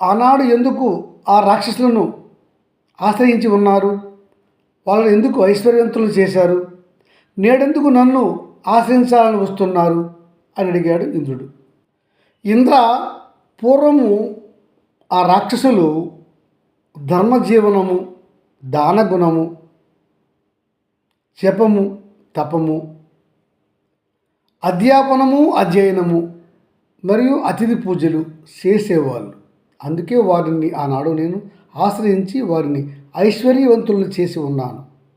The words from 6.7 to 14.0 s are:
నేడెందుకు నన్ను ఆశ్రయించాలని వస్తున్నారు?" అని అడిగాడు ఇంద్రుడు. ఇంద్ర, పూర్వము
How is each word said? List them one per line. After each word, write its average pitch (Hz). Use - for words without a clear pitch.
నేడెందుకు 277
నన్ను 254
ఆశ్రయించాలని 226
వస్తున్నారు?" 180
అని 190
అడిగాడు 170
ఇంద్రుడు. 139
ఇంద్ర, 240
పూర్వము 254